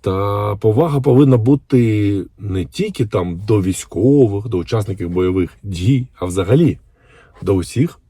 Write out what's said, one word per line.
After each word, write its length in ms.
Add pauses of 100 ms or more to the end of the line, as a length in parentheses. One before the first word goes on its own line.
Та 540
повага 460
повинна 360
бути 840 (160)
не 260
тільки 400
там 420
до 140
військових, 880
до 100
учасників 520
бойових 420 (120)
дій, 520
а 100
взагалі 540 (640)
до 120
усіх 460 (100)